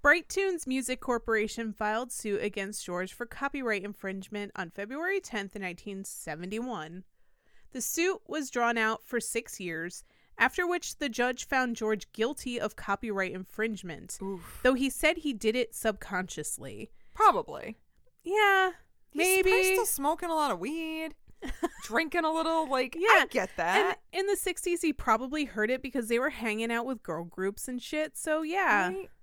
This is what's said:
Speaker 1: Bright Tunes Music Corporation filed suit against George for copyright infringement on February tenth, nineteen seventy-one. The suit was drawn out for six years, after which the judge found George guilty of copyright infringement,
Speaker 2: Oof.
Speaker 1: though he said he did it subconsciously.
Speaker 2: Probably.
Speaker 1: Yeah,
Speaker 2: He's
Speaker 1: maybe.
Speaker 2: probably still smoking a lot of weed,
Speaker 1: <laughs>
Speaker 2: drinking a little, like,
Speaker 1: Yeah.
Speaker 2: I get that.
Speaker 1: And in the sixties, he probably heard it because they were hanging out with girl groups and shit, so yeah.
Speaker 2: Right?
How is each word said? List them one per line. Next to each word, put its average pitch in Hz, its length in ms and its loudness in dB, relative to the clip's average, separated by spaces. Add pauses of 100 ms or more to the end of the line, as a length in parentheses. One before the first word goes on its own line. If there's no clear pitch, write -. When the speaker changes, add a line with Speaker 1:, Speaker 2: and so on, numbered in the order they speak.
Speaker 1:
Bright 311 280 6
Tunes 381 360 0
Music 254 360 -2
Corporation 226 720 0
filed 220 400 -2
suit - 300 -2
against 202 440 -4
George 180 280 -4
for 240 140 -8
copyright 254 560 -2
infringement 196 720 -8
on 175 160 -6
February 302 480 -4
tenth, 202 360 -8
nineteen 196 480 -8
seventy-one. 180 1000 -8 (720)
The 254 80 -6
suit 359 460 0
was 294 220 -4
drawn 240 280 2
out 220 260 0
for 240 160 -2
six - 400 -6
years, 170 440 -6 (360)
after 254 260 2
which 349 320 -2
the 285 120 -2
judge 247 380 -2
found 254 280 0
George 220 360 -2
guilty 240 480 -4
of - 160 -4
copyright 196 580 -2
infringement, 190 840 -6
Speaker 2:
Oof. 190 440 -8
Speaker 1:
though 254 100 8
he 262 160 2
said 320 280 2
he 294 160 -4
did 220 220 0
it 247 200 0
subconsciously. 180 1120 -4 (240)
Speaker 2:
Probably. 220 640 4 (460)
Speaker 1:
Yeah, 381 480 6 (380)
Speaker 2:
He's - 80 -8
Speaker 1:
maybe. 370 320 6
Speaker 2:
probably 370 240 6
still 403 140 4
smoking 320 420 0
a 330 60 0
lot 294 160 2
of 180 80 -2
weed, 320 560 -4 (260)
Speaker 1:
<laughs> - 440 -4
Speaker 2:
drinking 320 380 0
a 320 80 2
little, 320 380 2
like, 262 280 0
Speaker 1:
Yeah. 381 260 8
Speaker 2:
I - 60 2
get 196 280 0
that. 180 420 2 (140)
Speaker 1:
And 359 80 -2
in 392 60 0
the 403 100 2
sixties, 349 460 -2
he 311 100 2
probably 262 520 0
heard 214 260 0
it 262 100 0
because 247 260 -4
they 233 120 4
were 277 100 2
hanging 226 420 -2
out 233 140 0
with 254 180 -4
girl 170 220 -4
groups 190 420 -4
and 254 140 -4
shit, 311 340 -4
so 320 280 0
yeah. 302 460 2
Speaker 2:
Right? 196 200 -6 (140)